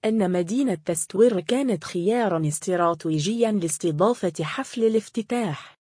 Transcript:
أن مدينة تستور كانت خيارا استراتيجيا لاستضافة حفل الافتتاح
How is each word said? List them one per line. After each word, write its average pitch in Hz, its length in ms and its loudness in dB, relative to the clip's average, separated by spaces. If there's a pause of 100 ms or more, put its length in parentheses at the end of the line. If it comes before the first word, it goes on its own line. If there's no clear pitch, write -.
أن 220 260 2
مدينة 185 540 0
تستور 202 540 2
كانت 240 440 -2
خيارا 180 640 0
استراتيجيا 170 1040 0
لاستضافة 175 880 0
حفل 233 420 -4
الافتتاح 220 960 -2